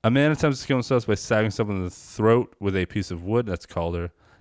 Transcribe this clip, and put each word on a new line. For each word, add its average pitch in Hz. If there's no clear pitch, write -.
A 117
man 143
attempts 143
to -
kill 135
himself 123
by 107
stabbing 110
someone 104
in 92
the 90
throat -
with 98
a 92
piece 98
of 85
wood. 113
That's 90
Calder. 85